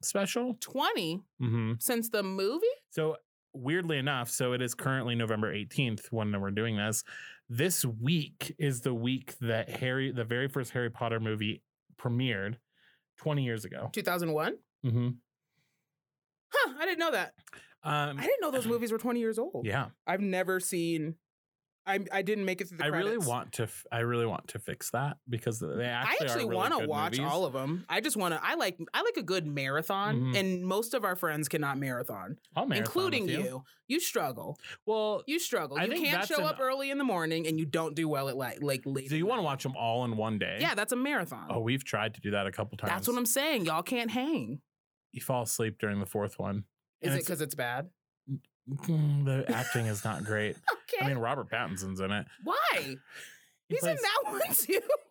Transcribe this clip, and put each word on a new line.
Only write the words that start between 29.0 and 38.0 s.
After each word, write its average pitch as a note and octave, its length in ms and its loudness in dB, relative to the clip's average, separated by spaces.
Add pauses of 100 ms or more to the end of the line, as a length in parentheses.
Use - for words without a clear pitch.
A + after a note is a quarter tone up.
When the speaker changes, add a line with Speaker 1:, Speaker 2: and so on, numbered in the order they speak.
Speaker 2:
like A#4 140 0
a C4+ 60 0
good F3 240 0
marathon, D#3 720 0
Speaker 1:
Mm-hmm. B2+ 200 2
Speaker 2:
and F#3 300 2
most G#3+ 280 0
of A3+ 100 0
our F#3 120 2
friends D#3 320 0
cannot C#3+ 300 0
marathon, B2 600 -4 (180)
Speaker 1:
I'll A3 100 2
marathon G#3 200 2
Speaker 2:
including E4+ 400 2
Speaker 1:
with - 80 0
you. - 80 0
Speaker 2:
you. C3 220 -4 (220)
You D#4 140 0
struggle. - 580 -2 (280)
Speaker 1:
Well, G#3+ 400 2
Speaker 2:
You D4+ 120 0
struggle. D#3 400 0
Speaker 1:
I F3 60 4
Speaker 2:
You A#3 80 2
Speaker 1:
think E4 140 0
Speaker 2:
can't C#4+ 120 4
Speaker 1:
that's D4+ 100 0
Speaker 2:
show D4+ 100 2
Speaker 1:
an C#4+ 80 2
Speaker 2:
up D#4 140 0
early C4+ 300 0
in C#4 80 0
the C#4 60 2
morning, E3 420 2
and D#3+ 140 2
you D#3+ 60 0
don't D#3+ 280 0
do D#3+ 140 0